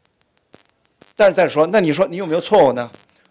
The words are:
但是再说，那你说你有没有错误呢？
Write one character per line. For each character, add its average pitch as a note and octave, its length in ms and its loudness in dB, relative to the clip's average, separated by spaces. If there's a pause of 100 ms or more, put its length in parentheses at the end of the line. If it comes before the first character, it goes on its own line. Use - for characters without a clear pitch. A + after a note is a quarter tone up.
(1160)
但 G#3 140 4
是 E3+ 80 -2
再 F3+ 100 2
说， D3 200 0
那 G3+ 140 0
你 D#3+ 120 0
说 F3+ 160 0
你 E3+ 80 -12
有 G3 80 -10
没 D#3+ 100 -6
有 F3 60 -2
错 F3 260 2
误 B2 60 2
呢？ A#2+ 180 -8 (400)